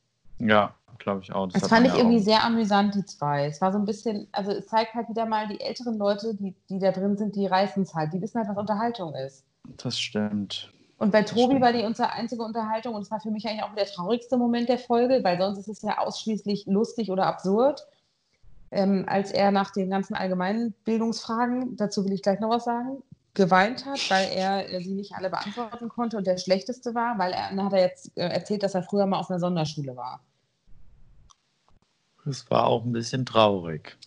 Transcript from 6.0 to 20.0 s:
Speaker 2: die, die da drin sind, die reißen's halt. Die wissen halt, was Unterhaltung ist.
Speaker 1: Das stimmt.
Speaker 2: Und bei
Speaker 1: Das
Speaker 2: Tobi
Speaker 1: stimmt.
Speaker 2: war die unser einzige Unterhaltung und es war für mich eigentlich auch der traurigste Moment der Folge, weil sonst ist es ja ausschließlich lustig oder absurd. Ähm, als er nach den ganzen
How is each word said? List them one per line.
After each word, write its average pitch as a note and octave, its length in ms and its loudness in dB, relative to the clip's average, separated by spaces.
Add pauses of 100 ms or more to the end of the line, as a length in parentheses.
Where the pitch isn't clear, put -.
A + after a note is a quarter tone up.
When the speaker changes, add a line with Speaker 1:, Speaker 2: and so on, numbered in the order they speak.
Speaker 2:
die, G3 200 -6 (140)
die F#3+ 100 -4
da F#3 140 4
drin G3 240 0
sind, G3+ 200 -4
die G3 100 2
reißen's F#3+ 480 0
halt. D#3 180 -2
Die F#3 80 -2
wissen A3 180 -6
halt, G#3 120 -2
was G3 80 -4
Unterhaltung G3+ 560 -2
ist. C3+ 300 -10 (340)
Speaker 1:
Das B2 200 -6
stimmt. G#2 760 -4 (260)
Speaker 2:
Und A3 140 2
bei G#3+ 100 6
Speaker 1:
Das G#3 80 -4
Speaker 2:
Tobi A#3+ 160 4
Speaker 1:
stimmt. C4 160 4
Speaker 2:
war A#3+ 100 6
die A#3 120 0
unser A3+ 280 -2
einzige A#3 300 -6
Unterhaltung A3 520 -4
und G#3 80 -6
es G3 80 -14
war G#3+ 100 -4
für A3 100 -6
mich G#3+ 180 -4
eigentlich G#3+ 140 -4
auch G3+ 120 -8
der G3+ 120 0
traurigste A#3 500 -2
Moment A#3+ 320 2
der A#3+ 100 2
Folge, B3 460 2
weil F3+ 140 2
sonst G3 200 0
ist G3+ 100 -12
es G#3 140 -12
ja G#3 160 -2
ausschließlich G#3 680 -2
lustig G3+ 440 0
oder F#3 160 2
absurd. G#3+ 600 2 (840)
Ähm, F#3+ 360 2
als G3 220 0
er G3+ 220 4
nach G3 180 2
den F#3+ 200 -2
ganzen G3 240 -2